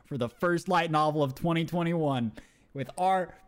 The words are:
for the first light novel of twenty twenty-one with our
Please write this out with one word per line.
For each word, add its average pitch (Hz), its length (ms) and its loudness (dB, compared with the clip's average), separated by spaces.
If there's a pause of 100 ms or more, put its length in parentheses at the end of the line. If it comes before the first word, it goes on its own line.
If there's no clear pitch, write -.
for 143 120 -6
the 120 100 -2
first 175 400 -2
light 170 220 2
novel 156 320 2
of 135 120 0
twenty 165 300 0
twenty-one 156 680 0 (420)
with 139 240 -8
our 185 360 0 (140)